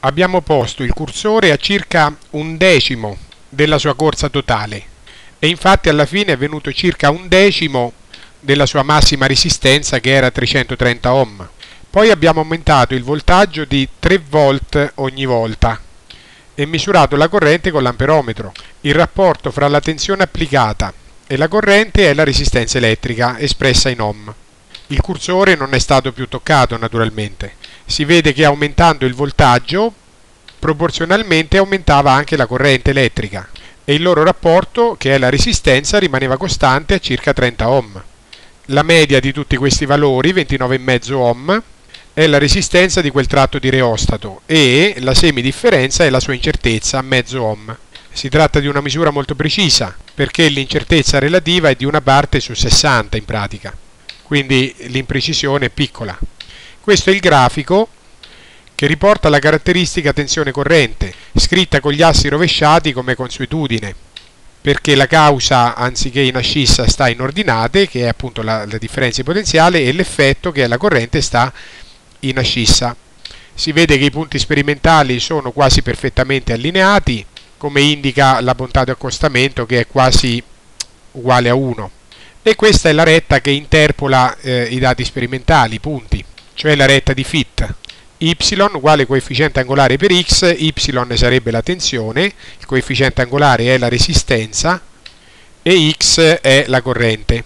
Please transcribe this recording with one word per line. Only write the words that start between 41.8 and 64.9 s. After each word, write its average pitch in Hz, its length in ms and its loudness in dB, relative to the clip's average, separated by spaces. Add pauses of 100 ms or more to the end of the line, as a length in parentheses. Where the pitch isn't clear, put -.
è 160 140 2
la 147 100 4
resistenza 180 640 0
di 147 100 -2
quel 135 160 0
tratto 139 320 0
di 131 100 -2
reostato 117 760 -2
e 151 540 2
la 131 140 -2
semidifferenza 135 880 2
è 156 60 4
la 131 100 2
sua 139 140 -4
incertezza, 127 680 -2
mezzo 131 420 -4
ohm. 107 340 -8 (340)
Si - 180 -10
tratta 151 300 0
di 143 80 -4
una 143 140 -2
misura 147 300 -2
molto 143 240 -4
precisa, 147 600 -2 (200)
perché 156 320 0
l'incertezza 139 720 0
relativa 165 500 2
è 131 60 2
di 123 100 -6
una 147 160 0
parte 139 380 2
su 117 160 -10
sessanta 120 600 0
in 104 80 -8
pratica, 104 500 -10 (480)
quindi 135 500 -2 (140)
l'imprecisione 139 800 -4
è - 20 -2
piccola. 117 480 -8 (640)
Questo 196 300 0
è - 20 4
il 196 60 0
grafico 170 720 2 (840)
che - 140 -2
riporta 160 420 2
la 147 100 4
caratteristica 156 720 0
tensione 143 380 -4
corrente, 139 600 0 (220)
scritta 175 460 2
con 147 100 -2
gli 147 100 0
assi 160 280 4
rovesciati 151 640 2
come 123 220 -4
consuetudine, 123 800 -6 (680)
perché 143 340 0